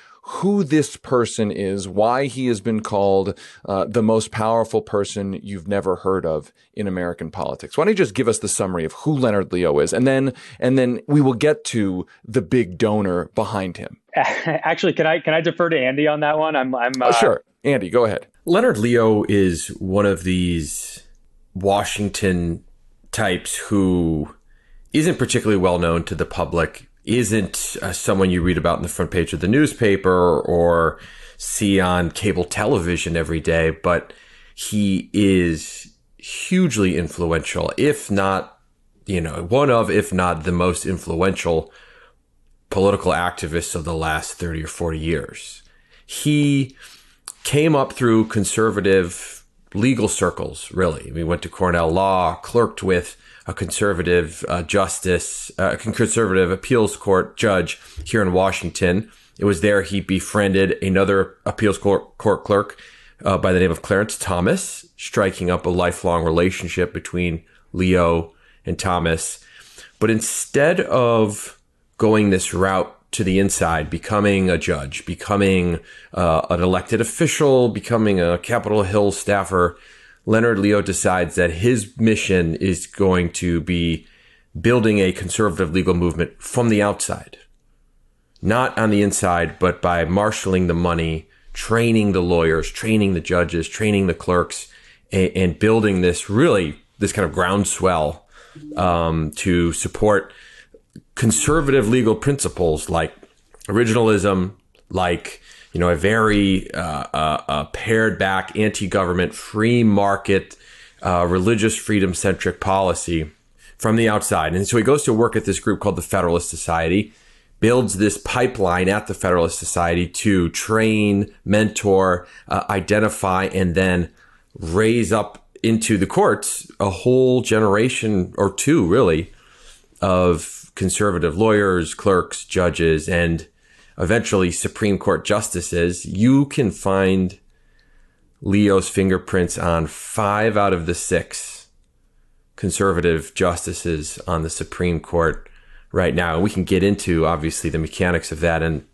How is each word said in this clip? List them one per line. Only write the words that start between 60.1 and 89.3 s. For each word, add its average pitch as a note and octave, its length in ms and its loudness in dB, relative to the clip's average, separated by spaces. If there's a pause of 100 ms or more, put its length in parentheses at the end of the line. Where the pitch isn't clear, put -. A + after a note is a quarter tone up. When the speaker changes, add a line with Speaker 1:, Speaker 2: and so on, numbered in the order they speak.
Speaker 3:
another F#2+ 540 2 (100)
appeals G#2 320 0
court, - 400 0
court G2+ 240 0
clerk, - 380 0 (440)
uh, F#2+ 140 2
by F#2+ 140 2
the F2+ 80 4
name F#2 100 4
of D#2+ 100 -4
Clarence G#2 380 0
Thomas, G2+ 680 -2 (100)
striking F#2+ 540 -2
up F2+ 160 -2
a F2+ 40 0
lifelong F2 540 0
relationship F2 680 0
between F2 520 -6 (280)
Leo E2+ 600 2 (340)
and E2+ 100 -4
Thomas. E2+ 680 -2 (560)
But A2 100 2
instead C#3+ 720 0
of A2+ 800 0 (360)
going G#2+ 340 4
this F#2 220 0
route F#2+ 440 0 (160)
to G#2+ 120 -2
the F#2+ 160 2
inside, E2 500 0
becoming G2 580 0
a E2+ 80 2
judge, C#2+ 480 -6
becoming, F#2 760 0 (340)
uh, E2+ 340 2
an F2 140 0
elected F#2 380 0
official, C3 680 2
becoming G#2 520 0
a F2 180 2
Capitol G#2+ 460 0
Hill G2+ 260 2
staffer, F#2 640 0 (500)
Leonard A2 340 2
Leo G2+ 200 4
decides F2+ 540 0
that F2 160 2
his G2+ 480 0
mission F#2+ 560 2
is F#2 320 -2
going F2+ 460 0
to E2+ 280 -2
be E2 460 -2 (540)
building A2 400 4
a F#2 100 4
conservative F#2 600 -2
legal F2+ 200 2
movement E2+ 480 -2
from A#2 280 -2
the G#2 120 2
outside. - 560 -4 (1040)
Not A#2+ 380 0
on A2 120 2
the G2+ 120 4
inside, F2 560 0